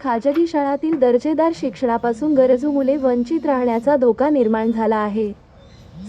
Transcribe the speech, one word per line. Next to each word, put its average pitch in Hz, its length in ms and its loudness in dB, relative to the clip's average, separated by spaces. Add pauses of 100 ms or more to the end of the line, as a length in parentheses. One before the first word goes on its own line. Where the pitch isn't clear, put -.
खाजगी 277 440 0
शाळातील 285 520 -2
दर्जेदार 285 560 2
शिक्षणापासून 240 800 -2
गरजू 262 380 2
मुले 277 260 0
वंचित 262 480 -2
राहण्याचा 247 500 0
धोका 247 340 2
निर्माण 226 420 0
झाला 220 260 0
आहे. 208 500 -4 (600)